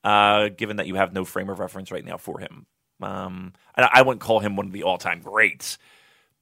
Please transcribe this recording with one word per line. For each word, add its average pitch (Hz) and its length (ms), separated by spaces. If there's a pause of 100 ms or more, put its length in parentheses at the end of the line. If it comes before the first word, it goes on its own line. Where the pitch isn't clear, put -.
uh, 104 440
given 104 280
that 95 100
you 92 100
have 95 160
no 95 120
frame 98 240
of 95 100
reference 95 320
right 90 140
now 92 140
for - 200
him. - 280 (340)
Um, 95 520 (220)
and 123 120
I, - 80
I 131 80
wouldn't 127 180
call 110 200
him 101 160
one 98 100
of 92 60
the 98 100
all-time 90 380
greats. 98 580 (640)